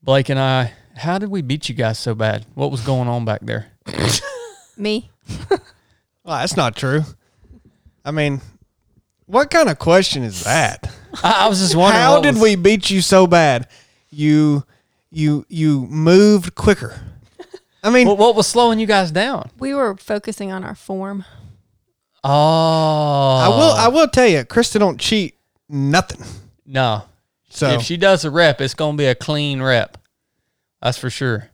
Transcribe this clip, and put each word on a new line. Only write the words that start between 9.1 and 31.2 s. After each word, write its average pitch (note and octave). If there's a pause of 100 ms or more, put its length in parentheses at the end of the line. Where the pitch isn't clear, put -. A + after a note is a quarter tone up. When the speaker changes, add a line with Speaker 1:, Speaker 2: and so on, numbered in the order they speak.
Speaker 3:
what C4
kind D#4+
of D3+
question E3+
is F#2+
that? B2+ (360)
Speaker 1:
I, G3+
I A3
was G3
just F3
wondering G3+
Speaker 3:
How C4
Speaker 1:
what E4+
Speaker 3:
did C#4+
Speaker 1:
was A3
Speaker 3:
we G#3+
beat F#3+
you G3
so F#3+
bad? D3+ (420)
You, D3+ (460)
you, D3+
you D3+
moved F3+
quicker. - (840)
I G#3
mean, B3
Speaker 1:
What, G3+
what A3+
was G#3+
slowing A#3
you A3
guys F#3+
down? G#3+
Speaker 2:
We C4+
were A#3
focusing G#3
on F#3+
our -
form. G3 (1000)
Speaker 1:
Oh. D3+
Speaker 3:
I F#3
will, C#4
I A3+
will D4
tell B3+
you, D3+
Krista A#3
don't F3
cheat G3+ (320)
nothing. C#3+ (420)
Speaker 1:
No. B2+ (440)
Speaker 3:
So C#3
Speaker 1:
If A#2+
she E3+
does F#3+
a D#3
rep, D3+
it's C3
gonna D3+
be C#3+
a B2+
clean D3
rep. B2+ (880)
That's B2
for C3
sure. A#2